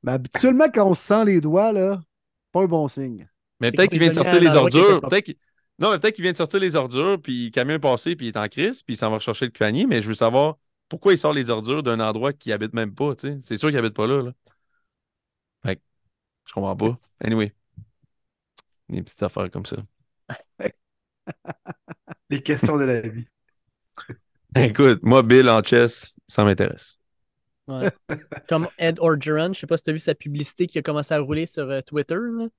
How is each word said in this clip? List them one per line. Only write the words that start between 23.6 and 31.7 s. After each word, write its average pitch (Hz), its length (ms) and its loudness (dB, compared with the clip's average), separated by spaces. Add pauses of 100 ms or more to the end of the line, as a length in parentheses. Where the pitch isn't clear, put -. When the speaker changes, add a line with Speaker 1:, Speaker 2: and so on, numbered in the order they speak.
Speaker 2:
Écoute, 127 460 4
moi, 123 220 6
Bill 127 260 8
en 110 140 4
chess, - 520 2 (120)
ça - 160 0
m'intéresse. 98 560 0 (680)
Speaker 3:
Ouais. 135 220 -4 (200)
<laughs> - 380 -14
Comme 165 200 0 (100)
Ed 165 220 -2
Orgeron, 156 540 0
je - 80 -10
sais 147 60 -14
pas 165 100 0
si - 60 -8
t'as 156 80 -4
vu 156 60 -4
sa 160 160 -4
publicité 147 540 -6
qui - 100 -8
a 147 60 -4
commencé 147 320 -4
à 151 40 2
rouler 151 280 -4
sur, 143 200 -8
euh, 135 140 -6